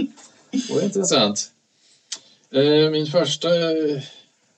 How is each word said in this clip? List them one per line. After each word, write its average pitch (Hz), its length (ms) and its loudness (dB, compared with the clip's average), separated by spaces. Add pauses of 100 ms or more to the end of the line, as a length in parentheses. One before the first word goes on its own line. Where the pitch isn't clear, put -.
(520)
det - 220 -6
var - 80 0
intressant. 160 720 0 (1000)
Eh, 151 400 4
min 156 160 -2
första, 165 640 0
eh, 151 300 -2 (560)